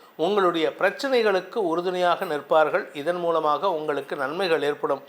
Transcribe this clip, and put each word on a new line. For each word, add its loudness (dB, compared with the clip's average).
உங்களுடைய 2
பிரச்சனைகளுக்கு 0
உறுதுணையாக 0
நிற்பார்கள். 2
இதன் -4
மூலமாக 0
உங்களுக்கு -4
நன்மைகள் 0
ஏற்படும். -2